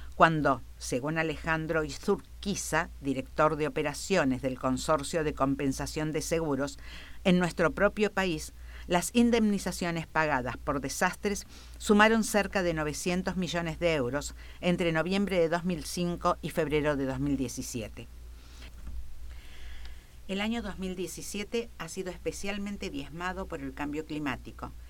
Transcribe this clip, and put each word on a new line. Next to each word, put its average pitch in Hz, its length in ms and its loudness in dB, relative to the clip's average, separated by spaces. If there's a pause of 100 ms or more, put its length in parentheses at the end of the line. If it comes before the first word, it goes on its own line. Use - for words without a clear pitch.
(160)
cuando, 147 460 6 (160)
según 147 400 -2
Alejandro 160 680 0
Izurquiza, 165 1040 -2 (120)
director 139 560 2
de 151 100 0
operaciones 143 720 2
del 127 160 0
Consorcio 143 680 0
de 151 80 0
Compensación 143 800 0
de 151 80 -2
Seguros, 143 580 0 (460)
en 180 140 8
nuestro 165 320 2
propio 202 420 2
país, 175 400 0 (340)
las 175 260 2
indemnizaciones 202 960 4
pagadas 135 500 2
por 139 240 -2
desastres 185 640 0 (320)
sumaron 220 460 6
cerca 196 400 2
de 170 100 2
novecientos 175 600 -2
millones 170 420 -2
de 170 160 4
euros 139 420 -2 (260)
entre 175 300 4
noviembre 185 460 2
de 165 100 8
dos 165 160 0
mil 175 200 -2
cinco 175 580 0
y 160 80 -4
febrero 147 460 2
de 139 100 0
dos 131 140 -2
mil 143 180 0
diecisiete. 120 680 -6 (2250)
El 196 140 -2
año 226 200 -2
dos 196 180 -8
mil 185 160 -4
diecisiete 202 840 -6
ha 165 100 -8
sido 185 220 -6
especialmente 196 800 -6
diezmado 165 580 -6
por 156 140 -8
el 135 120 -6
cambio 147 320 -4
climático. 131 680 -6 (180)